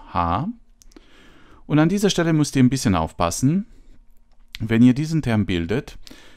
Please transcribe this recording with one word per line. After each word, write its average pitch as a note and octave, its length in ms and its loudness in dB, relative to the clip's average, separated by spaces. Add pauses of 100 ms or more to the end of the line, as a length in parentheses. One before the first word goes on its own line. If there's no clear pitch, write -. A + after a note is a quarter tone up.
(120)
h. F#2 380 -2 (1200)
Und D3 100 0
an D#3 100 4
dieser G3+ 220 0
Stelle E3 240 0
müsst D3+ 220 0
ihr C3 80 4
ein B2 80 4
bisschen B2+ 240 0
aufpassen. F2 720 -2 (960)
Wenn A2+ 200 4
ihr B2+ 100 8
diesen D#3 300 -4
Term G#2+ 240 0
bildet, F#2 500 -4 (400)